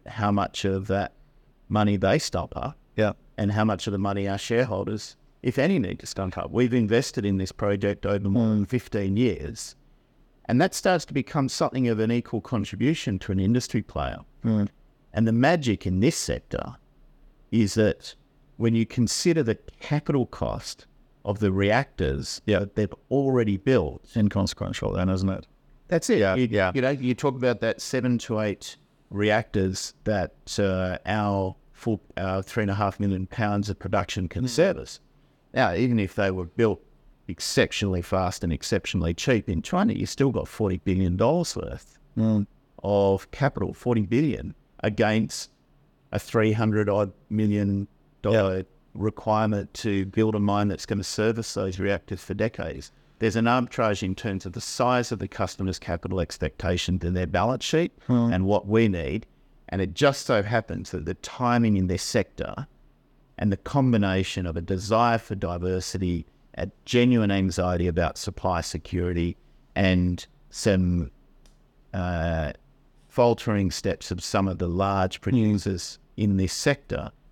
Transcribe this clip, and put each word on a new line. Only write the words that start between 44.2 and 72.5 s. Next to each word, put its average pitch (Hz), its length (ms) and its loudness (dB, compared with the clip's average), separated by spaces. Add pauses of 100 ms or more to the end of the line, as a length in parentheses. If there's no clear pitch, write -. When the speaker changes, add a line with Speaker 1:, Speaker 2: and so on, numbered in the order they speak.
Speaker 1:
against 107 680 0 (640)
a - 80 -2
three 110 340 2
hundred 107 340 2
odd 101 240 2 (180)
million 104 580 0 (340)
dollar 101 380 2
Speaker 2:
Yeah. 92 40 -6 (300)
Speaker 1:
requirement 107 800 -2
to 98 320 0
build 110 280 0
a 104 60 -2
mine 101 300 2
that's - 160 -6
gonna 98 180 -4
service 110 500 -2
those 95 240 -4
reactors 98 460 -4
for - 100 -6
decades. 104 600 -6 (300)
There's 110 140 2
an 113 80 2
arbitrage 120 580 0
in 95 120 -2
terms 98 300 -6
of 92 60 -10
the - 80 -10
size 123 540 0
of 110 60 -6
the 98 100 -6
customer's 95 500 -4
capital 92 400 -4
expectation 87 800 -2
than 87 160 -2
their 90 120 0
balance 95 380 0
sheet 165 300 0 (140)
Speaker 2:
Hmm. 120 260 2
Speaker 1:
and 92 120 2
what 101 220 2
we 110 220 6
need. 85 360 -4 (440)
And 95 120 -2
it 90 120 -2
just 135 320 2
so 107 180 2
happens 107 480 -4
that 87 140 -6
the 90 80 -4
timing 117 640 2
in 92 100 2
this 90 160 -2
sector - 640 -4 (680)
and 104 120 0
the 95 60 2
combination 101 880 2
of 82 120 -4
a 87 40 -6
desire 110 560 2
for 107 180 -6
diversity, 90 920 -2 (300)
a 95 140 -6 (140)
genuine 120 480 4
anxiety 90 560 2
about 85 300 0
supply 90 420 -2
security, 87 800 -2 (360)
and 90 540 2 (220)
some, 90 600 0 (840)
uh, 85 580 -2 (560)